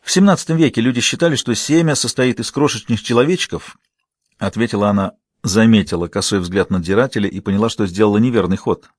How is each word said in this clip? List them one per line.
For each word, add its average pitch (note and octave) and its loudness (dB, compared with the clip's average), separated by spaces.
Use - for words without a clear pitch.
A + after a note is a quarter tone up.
"В - -10
семнадцатом F#3 2
веке D#3 2
люди B2 0
считали, D#3 0
что B2 -4
семя D#3 0
состоит B2+ -2
из A#2 -8
крошечных A#2+ -2
человечков", B2+ -2
ответила G#2 -2
она, G2 0
заметила G2+ 2
косой G2 -2
взгляд F2+ -2
надзирателя G2 0
и F#2+ -8
поняла, G2+ -2
что A2 -2
сделала G2+ 2
неверный G#2+ 2
ход. - -4